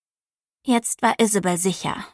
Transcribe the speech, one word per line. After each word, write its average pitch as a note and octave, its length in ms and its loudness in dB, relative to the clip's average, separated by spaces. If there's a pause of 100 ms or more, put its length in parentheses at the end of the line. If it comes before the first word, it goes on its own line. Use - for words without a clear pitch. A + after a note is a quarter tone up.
(640)
Jetzt A#3+ 380 0
war A3+ 180 2
Isabel G3 380 2
sicher, F3 580 -4